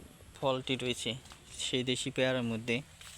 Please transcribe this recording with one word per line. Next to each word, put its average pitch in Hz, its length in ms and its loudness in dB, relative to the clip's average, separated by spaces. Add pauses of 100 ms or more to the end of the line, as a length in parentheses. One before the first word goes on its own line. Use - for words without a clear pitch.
(360)
ফলটি 131 400 2
রয়েছে, 123 360 -2 (460)
সেই - 260 0
দেশি 127 280 0
পেয়ারার 131 320 4
মধ্যে, 117 380 0 (360)